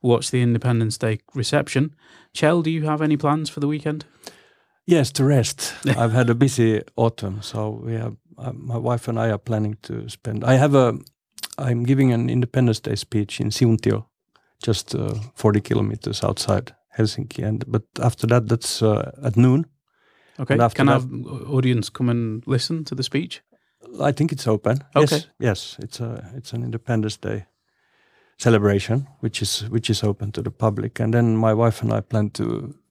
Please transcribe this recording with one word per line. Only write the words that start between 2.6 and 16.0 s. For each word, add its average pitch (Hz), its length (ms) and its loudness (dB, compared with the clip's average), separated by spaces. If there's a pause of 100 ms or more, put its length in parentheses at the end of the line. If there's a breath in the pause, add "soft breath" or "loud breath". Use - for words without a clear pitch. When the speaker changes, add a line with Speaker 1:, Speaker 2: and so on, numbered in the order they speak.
Speaker 1:
do 160 60 0
you 160 160 -2
have 151 160 -2
any 151 160 2
plans 151 320 0
for - 100 -10
the 143 80 -2
weekend? 151 380 -4 (800 loud breath)
Speaker 2:
Yes, 160 280 4
to 135 120 2
rest. 135 540 2
Speaker 1:
<laughs> - 60 -8 (120)
Speaker 2:
I've 117 160 2
had 120 160 4
a 117 60 4
busy 120 460 4 (140)
autumn, 107 460 -2
so 110 420 -6
we 113 100 -6
have, 113 220 -6 (220)
uh, 127 160 -10
my 120 240 -8
wife 120 320 -2
and 113 100 -2
I 113 120 0
are 104 60 -2
planning 107 440 -2
to 113 260 -10
spend, 110 380 -8
I 127 80 6
have 139 220 4
a, 127 220 4 (600)
I'm 120 260 -2
giving 135 300 4
an 117 160 0
Independence 123 500 2
Day 107 160 -4
speech - 460 -4
in 110 80 -2
Siuntio, 110 560 2 (580)
just, - 320 -4
uh, 104 200 -4 (200)
forty 107 240 2
kilometers 107 640 -2